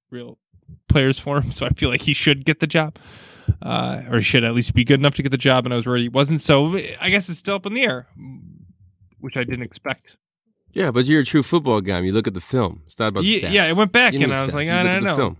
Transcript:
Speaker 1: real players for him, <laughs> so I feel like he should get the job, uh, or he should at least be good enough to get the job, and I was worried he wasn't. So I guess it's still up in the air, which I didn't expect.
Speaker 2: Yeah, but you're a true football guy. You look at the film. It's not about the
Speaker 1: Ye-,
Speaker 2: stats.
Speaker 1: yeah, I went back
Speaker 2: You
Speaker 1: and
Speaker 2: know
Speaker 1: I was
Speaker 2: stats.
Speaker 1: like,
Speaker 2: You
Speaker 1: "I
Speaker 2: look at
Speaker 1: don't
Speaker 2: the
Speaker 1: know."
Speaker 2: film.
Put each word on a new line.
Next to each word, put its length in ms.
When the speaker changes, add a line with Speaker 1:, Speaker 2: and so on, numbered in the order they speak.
Speaker 1:
real 280
players 280
for 220
him, 120
<laughs> 0
so 140
I 40
feel 200
like 120
he 120
should 300
get 160
the 80
job, 300
uh, 480
or 80
he 60
should 200
at 100
least 200
be 100
good 160
enough 160
to 80
get 60
the 80
job, 280
and 80
I 40
was 100
worried 140
he 80
wasn't. 320
So 360
I 100
guess 200
it's 100
still 160
up 100
in 80
the 100
air, 240
which 180
I 80
didn't 180
expect. 540
Speaker 2:
Yeah, 180
but 140
you're 160
a 40
true 180
football 380
guy. 180
You 140
look 140
at 60
the 80
film. 440
It's 140
not 100
about 120
the 60
Speaker 1:
Ye-, 140
Speaker 2:
stats. 100
Speaker 1:
yeah, 140
I 80
went 180
back 220
Speaker 2:
You 100
Speaker 1:
and 80
Speaker 2:
know 80
Speaker 1:
I 40
was 80
Speaker 2:
stats. 40
Speaker 1:
like, 120
Speaker 2:
You 60
Speaker 1:
"I 100
Speaker 2:
look 60
at 60
Speaker 1:
don't 80
Speaker 2:
the 60
Speaker 1:
know." 60
Speaker 2:
film. 240